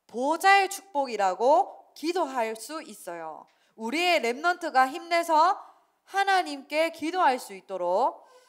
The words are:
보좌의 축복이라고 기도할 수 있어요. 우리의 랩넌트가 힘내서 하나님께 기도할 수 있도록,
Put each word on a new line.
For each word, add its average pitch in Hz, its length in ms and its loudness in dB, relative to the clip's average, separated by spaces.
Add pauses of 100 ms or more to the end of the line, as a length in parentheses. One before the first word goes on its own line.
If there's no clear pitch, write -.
보좌의 339 640 2
축복이라고 247 1200 0
기도할 262 640 -4
수 302 260 -12
있어요. 165 640 -14 (300)
우리의 311 460 0
랩넌트가 285 680 0
힘내서 339 760 0 (420)
하나님께 330 880 0
기도할 320 440 0
수 240 160 -12
있도록, 190 720 -2 (240)